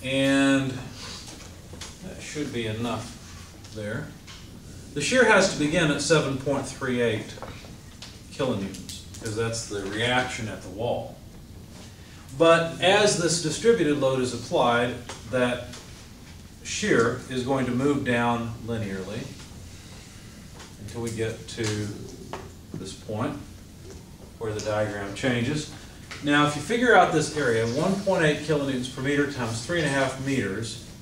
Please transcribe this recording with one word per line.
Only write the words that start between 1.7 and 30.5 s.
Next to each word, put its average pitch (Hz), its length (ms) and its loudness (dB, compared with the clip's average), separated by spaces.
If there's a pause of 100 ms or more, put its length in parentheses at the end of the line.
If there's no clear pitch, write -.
that - 160 -12
should 143 320 -6
be 117 140 -2
enough - 1080 -6
there. 107 340 -6 (840)
The 143 80 -2
shear 247 240 6
has 196 300 6
to 143 40 -4
begin 151 320 4
at 139 120 0
seven 139 340 4
point 135 300 0
three 123 340 -2
eight 107 340 0 (1000)
kilonewtons, 104 720 -4 (100)
because 107 200 -6
that's 113 360 -2
the 101 160 -4
reaction 120 640 0
at 95 120 -8
the - 80 -12
wall. - 480 -4 (1200)
But 165 460 6
as 202 340 6
this 165 260 2
distributed 156 540 4
load 135 240 4
is 117 140 0
applied, 120 640 2 (340)
that 123 380 0 (960)
shear 131 640 4
is 127 160 -2
going 131 220 2
to 123 60 0
move 135 320 4
down 120 500 2 (120)
linearly 104 600 -4 (1500)
until 107 220 -8
we 113 80 -2
get 110 380 -4
to - 160 -4 (1120)
this - 180 -8
point 113 440 -4 (1000)
where 110 140 -4
the 104 80 -4
diagram 104 540 0
changes. 135 600 0 (500)
Now, 147 220 6
if 147 80 2
you 147 80 -4
figure 240 320 6
out 175 180 10
this 151 240 2
area, 117 300 4
one 160 360 2
point 185 220 4
eight 147 140 4
kilonewtons 139 560 0
per 131 80 -6
meter 143 280 2
times 117 360 -4
three 175 120 0
and 151 80 2
a 135 40 2
half 135 340 0
meters 113 640 -2 (140)